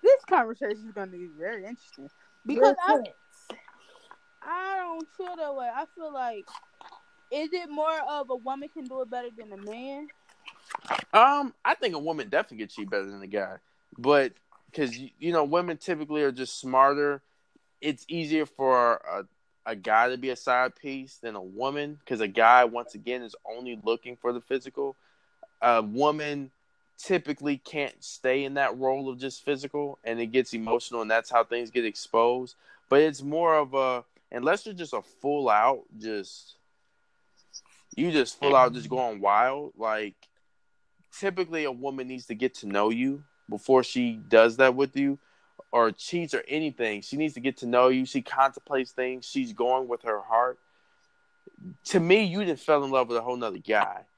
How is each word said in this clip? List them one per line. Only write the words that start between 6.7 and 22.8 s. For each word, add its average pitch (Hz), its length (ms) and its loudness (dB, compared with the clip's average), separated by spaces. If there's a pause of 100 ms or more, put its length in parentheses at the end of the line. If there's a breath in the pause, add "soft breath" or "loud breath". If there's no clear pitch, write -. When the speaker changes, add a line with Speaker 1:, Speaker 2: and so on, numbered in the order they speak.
Speaker 1:
is 302 220 -4
it 349 160 -6
more 311 300 -2 (100)
of 285 200 -6
a 262 60 -4
woman 269 340 -8
can 302 160 -14
do 262 160 -8
it 247 80 -8
better 247 260 -8
than 220 180 -18
a 196 40 -16
man? 254 500 -12 (1040)
Speaker 3:
Um, 269 400 6 (120)
I 311 100 2
think 196 200 -4
a 151 40 -4
woman 147 300 -6
definitely 113 360 -2
could 101 100 -16
cheat 101 140 -10
better 98 160 -2
than 98 160 -14
a 95 60 -16
guy, 95 300 -6 (400)
but 131 360 4 (400)
'cause 135 240 -4
y-, 131 220 -16
you 165 120 -4
know, 160 120 2
women 170 340 -2
typically 151 460 -4
are 139 80 2
just 127 280 -10
smarter. 139 640 4 (600)
It's 147 260 -6
easier 156 380 0
for 127 500 2
a, 95 300 -8 (400)
a 113 100 -8
guy 110 340 2
to 127 80 -6
be 131 120 -6
a 127 60 -4
side 127 400 0
piece 135 420 -12
than 113 180 -10
a 98 60 -10
woman, 139 640 -6
'cause 113 160 -4
a 107 60 -2
guy, 113 380 8
once 120 300 -6